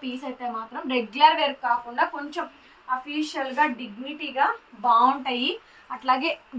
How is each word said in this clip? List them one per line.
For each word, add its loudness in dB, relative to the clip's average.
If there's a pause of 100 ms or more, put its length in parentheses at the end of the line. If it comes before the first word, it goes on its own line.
పీస్ -8
అయితే -8 (120)
మాత్రం. -10 (140)
రెగ్యులర్ 4
వేర్ 0 (120)
కాకుండా 0 (100)
కొంచెం -8 (480)
అఫీషియల్‌గా, -2 (160)
డిగ్నిటీగా -4 (400)
బాగుంటాయి. 4 (440)
అట్లాగే 2 (300)